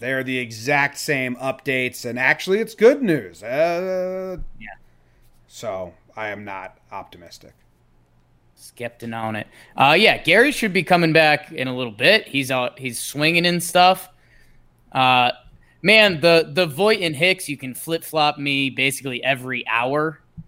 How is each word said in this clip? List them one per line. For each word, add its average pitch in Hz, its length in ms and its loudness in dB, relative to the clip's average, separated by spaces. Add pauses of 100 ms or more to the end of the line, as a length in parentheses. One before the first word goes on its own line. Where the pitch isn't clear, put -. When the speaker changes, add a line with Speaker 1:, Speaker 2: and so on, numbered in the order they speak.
Speaker 1:
they're 131 240 -4
the 127 140 -4
exact 123 600 -2
same 127 380 -4
updates, 131 680 -4
and 123 140 -8
actually 156 400 0
it's 220 160 -6
good 269 260 6
news. 135 440 -2
Uh, 185 920 -4 (200)
Speaker 2:
Yeah. 107 120 -18 (760)
Speaker 1:
so 92 480 -10 (220)
I 107 140 -6
am 104 140 -12
not 95 340 -12 (120)
optimistic. 90 640 -18 (1040)
Speaker 2:
Skeptin' - 580 -14
on 113 220 -6
it. 107 100 -10 (300)
Uh, 139 200 6
yeah, 190 220 6
Gary 220 320 4
should 226 220 -2
be 180 100 0
coming 170 300 4
back 151 400 4
in 131 160 -6
a 127 80 -6
little 123 160 -6
bit. 160 340 2
He's 135 240 -4
out, 127 300 -2
he's 127 180 -8
swinging 165 480 -2
and 175 160 0
stuff. 180 460 4 (840)
Uh, 127 400 2 (500)
man, 196 420 4
the, 165 300 4
the 180 140 0
Voit 196 340 0
and 165 140 -4
Hicks, 180 340 0
you 143 80 -8
can 127 160 -12
flip-flop 151 640 -4
me 139 340 -2
basically 131 520 -4
every 127 460 -4
hour. 139 520 -2 (280)